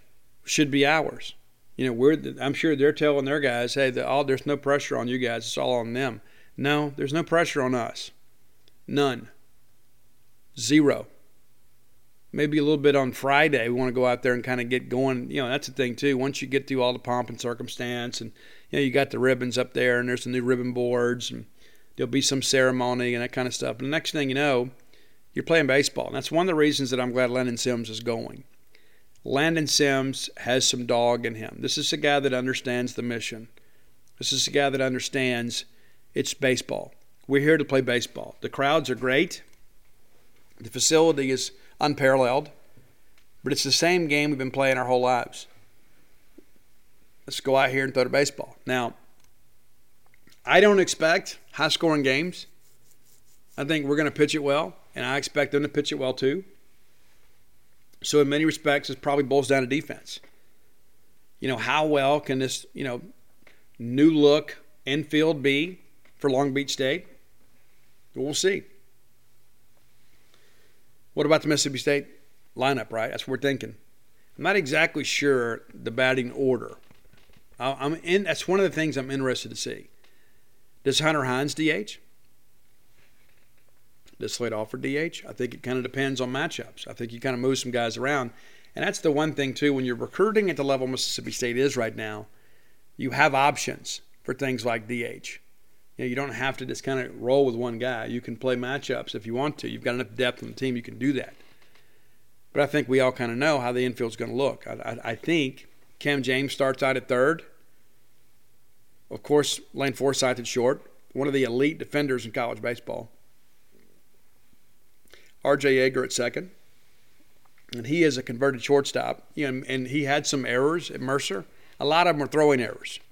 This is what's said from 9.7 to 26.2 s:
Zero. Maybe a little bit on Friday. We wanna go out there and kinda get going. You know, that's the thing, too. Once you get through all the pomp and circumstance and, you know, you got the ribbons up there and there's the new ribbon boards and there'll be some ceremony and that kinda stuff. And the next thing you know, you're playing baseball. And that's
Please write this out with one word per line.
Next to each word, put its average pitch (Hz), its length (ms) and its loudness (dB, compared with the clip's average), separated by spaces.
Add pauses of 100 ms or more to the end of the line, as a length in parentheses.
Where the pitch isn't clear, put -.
Zero. 127 480 4 (1200)
Maybe 151 280 0
a 143 40 2
little 147 140 4
bit 139 180 4
on 131 180 2
Friday. 139 540 4
We 120 120 0
wanna 127 140 0
go 127 120 2
out 123 160 2
there 127 140 2
and 120 80 -4
kinda 127 200 -2
get 127 260 -2
going. 127 420 -2
You 147 100 -2
know, 120 80 -2
that's 139 160 -2
the 131 80 -12
thing, 123 220 -2
too. 139 240 2
Once 135 200 -2
you 135 80 -6
get 131 200 -2
through 131 160 0
all 123 100 2
the 123 60 -6
pomp 123 300 -2
and 117 120 -12
circumstance 120 800 -6
and, 113 100 -12 (380)
you 143 80 -2
know, 143 60 2
you 131 80 0
got 135 180 2
the 120 80 -6
ribbons 123 400 2
up 127 160 -2
there 123 260 2
and 123 80 -2
there's 123 180 -4
the 123 40 -6
new 123 140 -2
ribbon 123 280 0
boards 123 600 0
and 117 160 -12 (480)
there'll 123 160 -4
be 135 100 2
some 135 220 0
ceremony 123 720 2
and 120 80 -4
that 123 80 -6
kinda 127 200 -4
stuff. 120 280 -6
And 131 80 -6
the 139 40 -4
next 160 200 -4
thing 143 180 -2
you 127 60 -2
know, 135 340 2 (640)
you're 135 80 -4
playing 160 240 4
baseball. 131 400 2
And - 100 -8
that's 131 160 -6